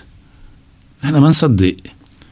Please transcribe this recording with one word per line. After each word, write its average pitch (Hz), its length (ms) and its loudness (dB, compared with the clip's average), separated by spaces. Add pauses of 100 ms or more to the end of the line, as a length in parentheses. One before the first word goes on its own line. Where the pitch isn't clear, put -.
(1040)
نحن 151 120 -4
ما 143 120 4
نصدق، 104 480 0 (560)